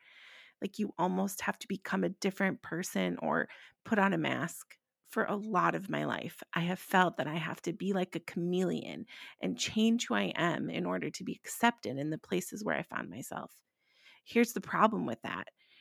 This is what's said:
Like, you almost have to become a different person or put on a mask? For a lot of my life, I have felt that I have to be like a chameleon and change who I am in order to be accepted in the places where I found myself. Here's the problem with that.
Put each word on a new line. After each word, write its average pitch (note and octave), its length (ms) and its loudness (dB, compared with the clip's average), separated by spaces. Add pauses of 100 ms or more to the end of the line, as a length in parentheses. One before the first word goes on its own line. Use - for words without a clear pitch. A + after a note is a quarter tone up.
(600)
Like, G3 180 -6
you G3+ 180 -2
almost F#3 440 2
have - 180 -2
to - 80 -14
become G3 380 -2
a - 40 2
different F#3+ 520 0
person F#3 600 -2
or - 280 2 (340)
put G#3 160 2
on G3 140 4
a - 40 2
mask? C#3+ 600 -4 (320)
For G#3+ 160 0
a G3+ 100 -2
lot F#3 400 2
of F#3+ 140 -6
my D3+ 160 0
life, - 360 -6 (120)
I E3+ 80 2
have F3 180 0
felt F#3 380 4
that C#3 100 -2
I D3+ 80 -4
have D#3+ 280 -4
to E3+ 100 -2
be F#3+ 180 -2
like F#3 240 0
a E3 60 -4
chameleon F3 840 0 (360)
and - 180 -2
change A3+ 480 4
who A#3 80 0
I G3+ 220 2
am E3 320 0
in F3+ 160 -2
order F3+ 240 -2
to F#3 160 -8
be - 80 -4
accepted - 640 0
in C#3+ 120 -2
the D#3 80 -2
places G3 460 -4
where D#2 140 0
I - 60 -2
found - 260 -8
myself. - 420 -10 (720)
Here's A#3 300 4
the - 80 -2
problem F#3 440 4
with - 180 -4
that. - 260 -6 (320)